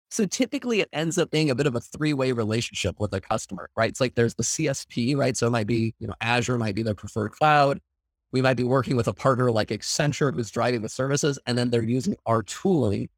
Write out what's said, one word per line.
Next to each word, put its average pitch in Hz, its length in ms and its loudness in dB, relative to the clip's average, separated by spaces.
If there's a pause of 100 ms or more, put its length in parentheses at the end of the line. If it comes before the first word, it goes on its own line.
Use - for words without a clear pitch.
(100)
So 214 160 0
typically 240 540 -2
it - 120 -2
ends 156 260 -2
up 160 120 2
being 156 180 2
a 131 60 2
bit 139 120 2
of 127 80 0
a 120 60 -2
three-way 135 520 -2
relationship 110 680 -2
with 104 140 -2
a 98 60 -2
customer, - 560 -6
right? 110 120 2
It's - 120 -4
like 127 140 0
there's 117 200 2
the - 100 -4
C - 240 -2
S - 200 -4
P, 123 280 0
right? 127 200 0
So 117 120 2
it - 20 0
might 113 160 0
be, 113 320 0
you 110 80 -10
know, 107 140 -8
Azure 120 380 0
might 107 160 0
be 107 80 -4
their 110 120 0
preferred 104 380 -6
cloud. 147 480 4 (500)
We 127 100 0
might 131 180 4
be 131 40 0
working 131 320 2
with 117 140 2
a 104 60 -2
partner 127 360 2
like 110 180 0
Accenture 135 640 -2
who's 120 180 -6
driving 120 320 0
the 110 60 -6
services, 139 580 -2
and 123 120 0
then 123 120 0
they're 117 120 2
using 123 320 0 (120)
our 113 160 2
tooling 123 760 0